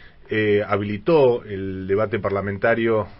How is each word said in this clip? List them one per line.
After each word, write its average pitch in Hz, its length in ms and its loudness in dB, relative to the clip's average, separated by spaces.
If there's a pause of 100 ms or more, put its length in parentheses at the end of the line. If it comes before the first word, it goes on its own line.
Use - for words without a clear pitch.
(280)
eh, 104 380 2
habilitó 107 760 2
el 95 440 -8
debate 104 320 0
parlamentario, 101 880 0 (120)